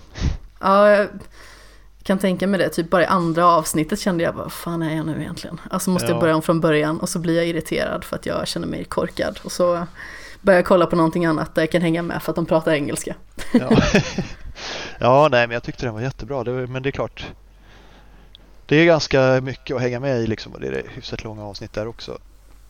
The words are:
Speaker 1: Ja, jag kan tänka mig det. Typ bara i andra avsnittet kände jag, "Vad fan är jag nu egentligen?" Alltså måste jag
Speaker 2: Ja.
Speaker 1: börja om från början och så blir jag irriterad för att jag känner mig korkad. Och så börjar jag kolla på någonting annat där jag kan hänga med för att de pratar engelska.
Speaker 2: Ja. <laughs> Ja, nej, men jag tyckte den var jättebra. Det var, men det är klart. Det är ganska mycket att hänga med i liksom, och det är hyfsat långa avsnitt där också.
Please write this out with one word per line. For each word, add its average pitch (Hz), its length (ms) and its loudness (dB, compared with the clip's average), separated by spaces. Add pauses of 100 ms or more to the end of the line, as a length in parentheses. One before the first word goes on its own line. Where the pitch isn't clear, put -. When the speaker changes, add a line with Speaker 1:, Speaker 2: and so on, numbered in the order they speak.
(600)
Speaker 1:
Ja, 202 280 6
jag 208 200 4 (960)
kan 190 160 0
tänka 185 280 0
mig 196 140 2
det. 151 80 2
Typ 165 220 -4
bara 180 120 4
i - 40 4
andra 170 400 2
avsnittet 160 540 2
kände 170 240 0
jag, 160 80 0
"Vad - 200 -10
fan 170 300 -6
är 160 140 -2
jag 156 100 -4
nu 156 140 -4
egentligen?" 160 400 -10 (100)
Alltså 190 200 -2
måste 180 180 0
jag 170 80 0
Speaker 2:
Ja. 170 40 -2
Speaker 1:
börja 160 160 4
om 160 60 0
från 165 180 2
början 156 400 2
och 175 80 -4
så - 100 -4
blir 165 180 0
jag 170 100 2
irriterad - 580 -4
för - 120 -6
att - 100 -10
jag - 220 -4
känner 170 180 -6
mig 165 180 -6
korkad. - 600 -4
Och - 80 -10
så 175 340 0 (540)
börjar 196 180 6
jag 185 80 2
kolla 180 200 6
på 175 100 0
någonting 165 300 2
annat 160 280 -2
där 165 80 2
jag 160 100 0
kan 170 100 2
hänga 170 200 0
med 170 200 -6
för 160 100 -4
att - 40 -6
de 165 100 0
pratar 160 260 2
engelska. - 420 -2 (380)
Speaker 2:
Ja. 127 180 4 (120)
<laughs> - 0 - (1200)
Ja, 135 280 6
nej, 120 160 4
men 117 80 -4
jag 120 80 -2
tyckte - 240 -8
den 110 80 -4
var 110 60 -6
jättebra. 127 440 -6
Det 120 80 -4
var, 127 140 -4
men 127 160 -6
det 139 60 -2
är - 20 2
klart. - 360 -6 (1400)
Det 143 100 4
är 165 80 8
ganska 135 580 4
mycket 131 340 -8
att 120 60 -2
hänga 123 180 -2
med 135 200 -2
i 113 60 0
liksom, - 260 -4
och 82 80 -14
det 65 60 -6
är 65 220 -4
hyfsat - 360 -12
långa 107 200 -12
avsnitt 104 280 -12
där 107 160 -6
också. - 300 -12 (520)